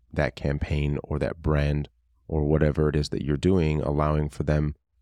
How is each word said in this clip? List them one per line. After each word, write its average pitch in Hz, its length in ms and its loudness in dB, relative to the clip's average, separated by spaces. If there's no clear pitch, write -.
that 73 240 -2
campaign 73 680 -2
or 76 140 -4
that 69 240 -4
brand 73 460 0
or 78 160 0
whatever 76 440 2
it 71 80 0
is 73 140 0
that - 120 -4
you're 71 140 0
doing, 78 440 2
allowing 76 480 0
for - 140 -8
them 76 320 0